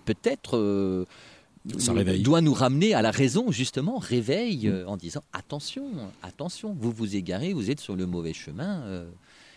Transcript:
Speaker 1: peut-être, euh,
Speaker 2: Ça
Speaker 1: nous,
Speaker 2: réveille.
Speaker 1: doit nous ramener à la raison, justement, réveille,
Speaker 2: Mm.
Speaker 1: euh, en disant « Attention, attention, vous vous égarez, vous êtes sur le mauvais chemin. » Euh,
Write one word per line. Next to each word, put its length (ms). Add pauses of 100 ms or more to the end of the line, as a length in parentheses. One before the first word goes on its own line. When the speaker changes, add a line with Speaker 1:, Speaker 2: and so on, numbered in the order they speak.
Speaker 1:
peut-être, 500
euh, 480 (720)
Speaker 2:
Ça 160
Speaker 1:
nous, 60
Speaker 2:
réveille. 240
Speaker 1:
doit 180
nous 140
ramener 400
à 80
la 80
raison, 400
justement, 480
réveille, 680
Speaker 2:
Mm. 40
Speaker 1:
euh, 140
en 100
disant « 280 (100)
Attention, 560 (320)
attention, 560
vous 140
vous 240
égarez, 360
vous 180
êtes 100
sur 160
le 100
mauvais 260
chemin. » 520
Euh, 260 (460)